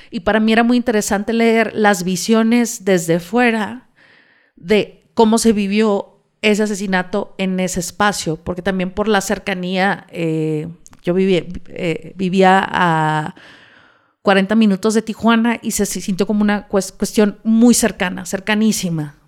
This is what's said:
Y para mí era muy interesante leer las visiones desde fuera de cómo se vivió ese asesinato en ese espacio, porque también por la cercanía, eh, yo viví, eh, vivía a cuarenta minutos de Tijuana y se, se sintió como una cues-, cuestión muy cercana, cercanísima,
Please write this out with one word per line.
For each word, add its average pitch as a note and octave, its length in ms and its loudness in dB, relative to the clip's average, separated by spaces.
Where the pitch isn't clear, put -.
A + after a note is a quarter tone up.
Y A#3 100 -8
para G#3+ 180 0
mí A3 140 2
era A3+ 100 4
muy A#3+ 140 2
interesante G#3+ 560 -2
leer A3+ 400 2
las G3+ 300 2
visiones A3+ 840 0
desde F3 340 2
fuera A3+ 720 -2
de - 600 -2
cómo A3+ 240 4
se A3+ 140 2
vivió G3+ 640 -2
ese G#3+ 220 2
asesinato G3 760 -4
en F#3+ 220 -4
ese F#3 200 -4
espacio, F#3+ 580 -2
porque F3 240 -10
también F#3 300 -4
por G#3 160 -4
la G3+ 140 2
cercanía, F#3+ 880 -4
eh, D#3+ 580 -4
yo F3 100 -2
viví, F#3 320 2
eh, - 480 -8
vivía F#3 500 4
a D#3 680 0
cuarenta G3 340 2
minutos G#3+ 380 2
de A3 80 2
Tijuana A3+ 600 0
y A3+ 100 -6
se, G3+ 140 -2
se F#3+ 140 -8
sintió F#3+ 260 -2
como G#3 160 0
una G#3 280 0
cues-, G3 240 -2
cuestión G#3 500 0
muy A3+ 300 6
cercana, F#3 520 -2
cercanísima, F#3 920 -2